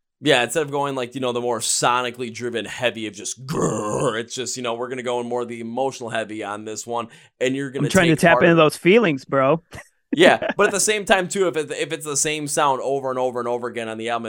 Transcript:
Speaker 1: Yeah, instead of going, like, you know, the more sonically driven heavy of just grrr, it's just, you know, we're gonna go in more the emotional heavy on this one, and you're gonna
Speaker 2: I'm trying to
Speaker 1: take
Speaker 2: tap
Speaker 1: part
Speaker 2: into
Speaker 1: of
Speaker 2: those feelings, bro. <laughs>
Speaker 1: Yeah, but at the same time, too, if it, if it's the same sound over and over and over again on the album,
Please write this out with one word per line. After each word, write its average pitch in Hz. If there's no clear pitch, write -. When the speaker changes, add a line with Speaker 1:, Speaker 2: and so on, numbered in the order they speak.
Speaker 1:
Yeah, 131
instead 156
of 143
going, 139
like, 123
you 135
know, 127
the 120
more 120
sonically 123
driven 113
heavy 110
of 98
just 101
grrr, 113
it's 117
just, 123
you 127
know, 117
we're 123
gonna 127
go 123
in 120
more 123
the 117
emotional 120
heavy 107
on 104
this 110
one, 117
and 131
you're 139
gonna 135
Speaker 2:
I'm -
trying 180
to 165
Speaker 1:
take -
Speaker 2:
tap 165
Speaker 1:
part 180
Speaker 2:
into 170
Speaker 1:
of 170
Speaker 2:
those 151
feelings, 180
bro. 139
<laughs> -
Speaker 1:
Yeah, 156
but 208
at 208
the 196
same 214
time, 190
too, 190
if 156
it, 147
if 147
it's 151
the 147
same 151
sound 143
over 131
and 127
over 127
and 120
over 120
again 113
on 110
the 113
album, 117